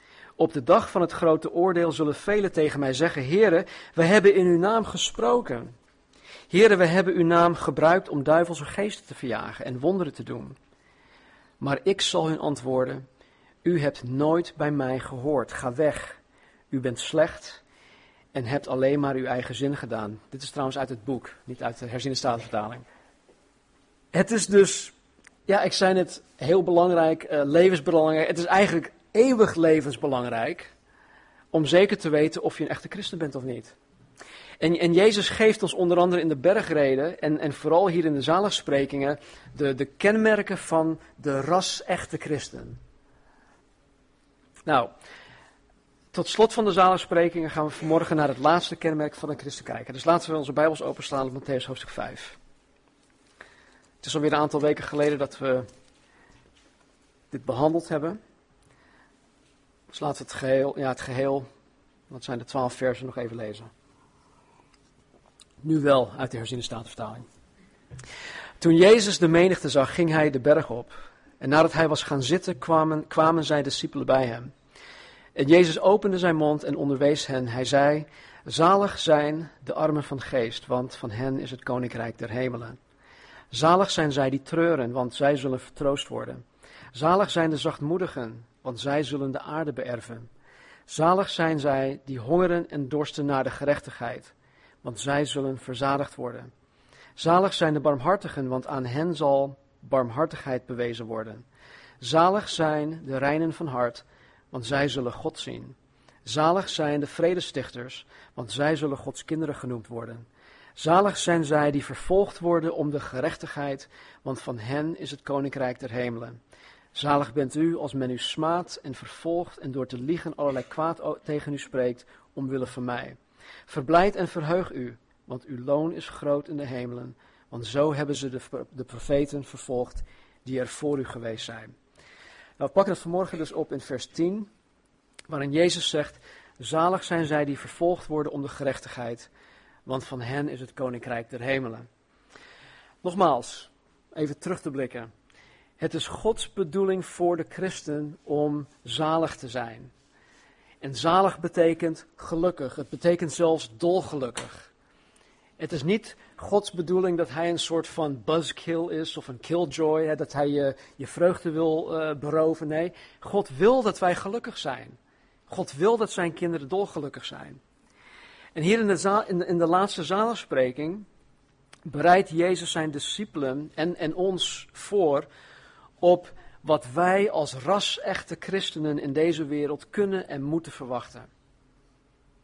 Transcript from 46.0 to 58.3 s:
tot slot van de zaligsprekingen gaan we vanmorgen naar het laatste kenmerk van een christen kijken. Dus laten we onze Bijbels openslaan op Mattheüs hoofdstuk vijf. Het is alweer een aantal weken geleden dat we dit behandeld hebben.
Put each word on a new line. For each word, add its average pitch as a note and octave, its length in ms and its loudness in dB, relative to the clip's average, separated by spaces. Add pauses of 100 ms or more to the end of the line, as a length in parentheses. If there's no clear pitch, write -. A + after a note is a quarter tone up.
tot F3 160 -4
slot - 260 4
van A3+ 120 2
de G3+ 60 2
zaligsprekingen E3+ 800 4
gaan D3+ 160 -2
we D3+ 60 -4
vanmorgen D#3+ 440 0
naar D3+ 120 4
het C3 100 -2
laatste E3 380 2
kenmerk D3+ 400 -2
van D3+ 140 -10
een C#3+ 100 -6
christen - 260 -12
kijken. A2+ 280 -10
Dus B2+ 100 -12
laten E3 280 2
we D#3 60 -2
onze C#3+ 160 -6
Bijbels D3+ 280 2
openslaan C3+ 460 -4
op C3 140 -10
Mattheüs C3+ 240 -4
hoofdstuk - 240 -12
vijf. - 480 -12 (1600)
Het - 100 -20
is B2+ 100 -4
alweer D3+ 180 2
een D3 60 4
aantal D3 220 0
weken D3 220 2
geleden D3 340 0
dat C3+ 200 -6
we B2+ 260 0 (1700)
dit B2 160 -12
behandeld D#3 440 0
hebben. E3 320 -6 (1600)